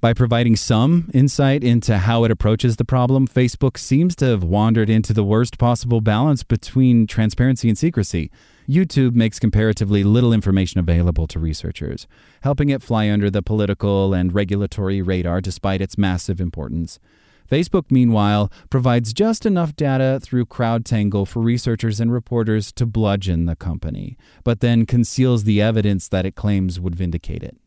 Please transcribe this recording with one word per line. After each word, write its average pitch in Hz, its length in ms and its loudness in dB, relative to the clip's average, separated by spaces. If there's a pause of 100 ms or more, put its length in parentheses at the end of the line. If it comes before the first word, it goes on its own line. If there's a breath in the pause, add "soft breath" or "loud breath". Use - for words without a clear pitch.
by 117 120 2
providing 117 440 2
some 151 580 2
insight 139 480 2
into 117 360 2
how 117 260 2
it 113 80 2
approaches 110 440 0
the - 80 -2
problem, 127 440 2
Facebook 127 500 0
seems 165 380 0
to - 80 -2
have 113 180 0
wandered 107 480 2
into 110 240 2
the 107 80 2
worst 110 340 0
possible 120 440 0
balance 117 420 2
between 120 640 2
transparency 120 640 0
and 110 100 0
secrecy. 101 520 -2 (380 soft breath)
YouTube 135 460 2
makes 113 240 2
comparatively 107 640 2
little 117 300 4
information 95 480 0
available 85 480 0
to - 100 -8
researchers, - 680 -8 (320 soft breath)
helping 143 300 0
it 135 120 -2
fly 110 260 0
under 104 220 2
the 98 120 -2
political 101 720 0
and 90 220 0
regulatory 98 680 -2
radar 90 400 -2
despite 95 400 -4
its 95 160 -6
massive 92 440 -2
importance. 82 580 -8 (520 soft breath)
Facebook, 160 400 -2
meanwhile, 104 600 2 (200 loud breath)
provides 120 420 0
just 220 340 0
enough 170 300 0
data 135 460 0
through 123 240 -2
CrowdTangle 110 840 -2
for - 120 -6
researchers 113 600 -2
and 117 120 0
reporters 110 600 -2
to 123 140 -2
bludgeon 98 600 0
the 82 100 -4
company, 80 600 -10 (280 soft breath)
but 117 160 -2
then 117 260 2
conceals 120 580 0
the 104 180 2
evidence 104 460 0
that 92 180 -2
it 98 80 -8
claims 95 460 -2
would 87 140 -6
vindicate 85 480 -6
it. - 140 -16 (100)